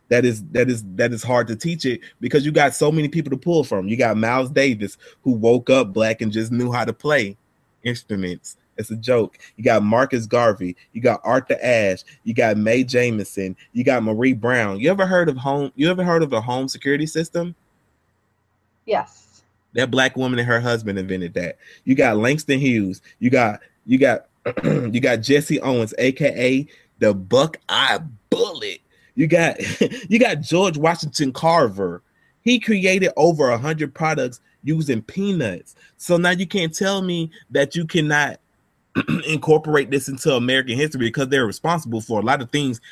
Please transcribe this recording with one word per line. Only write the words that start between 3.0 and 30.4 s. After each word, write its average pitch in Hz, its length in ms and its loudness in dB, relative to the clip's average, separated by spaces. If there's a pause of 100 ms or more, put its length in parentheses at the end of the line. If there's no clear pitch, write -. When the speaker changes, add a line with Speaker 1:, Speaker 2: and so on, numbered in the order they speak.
Speaker 1:
people 151 220 -4
to 131 80 -4
pull 165 260 0
from. 98 240 -4
You 117 80 -2
got 113 220 2
Miles 123 320 0
Davis, 127 480 0 (240)
who 131 100 0
woke 117 380 2
up 120 240 2
Black 110 260 0
and 113 100 -2
just 113 220 -4
knew 123 180 0
how 120 140 -2
to 110 80 -4
play 123 460 -2 (460)
instruments. 98 720 -6 (180)
It's 113 140 -8
a 110 60 -8
joke. 113 420 0 (180)
You 110 80 -8
got 110 180 4
Marcus 113 440 2
Garvey. 104 500 0 (160)
You 113 80 -10
got 117 220 2
Arthur 127 400 0
Ashe. 107 400 2 (220)
You 117 100 -4
got 113 220 2
Mae 113 280 2
Jemison. 110 680 -2 (180)
You 123 120 -2
got 127 180 2
Marie 110 300 0
Brown. 110 480 0
You 147 100 2
ever 190 160 0
heard 180 220 2
of 135 80 -2
home, 139 400 -4
you 151 140 2
ever 185 120 -2
heard 170 200 2
of 139 100 -2
a 113 80 0
home 127 280 -4
security 143 380 -4
system? 170 480 -6 (1300)
Speaker 2:
Yes. - 580 -6 (320)
Speaker 1:
That 123 160 0
Black 131 260 2
woman 127 220 -2
and 120 100 -2
her 120 120 2
husband 110 380 -2
invented 92 360 -6
that. 87 220 -6 (280)
You 131 100 2
got 127 220 4
Langston 135 420 0
Hughes. 110 420 0 (180)
You 123 120 2
got, 117 300 2 (260)
you 127 120 2
got, 127 280 2 (180)
<clears throat> - 200 -6
you 127 360 0
got 127 180 2
Jesse 143 420 0
Owens, 120 380 -2
A 131 140 2
K 143 140 0 (100)
A 131 300 0 (320)
the 107 160 4
Buckeye 120 840 0 (320)
Bullet. 165 500 -4 (340)
You 156 120 2
got, 165 320 4 (220)
<laughs> - 300 -2
you 226 80 4
got 202 220 2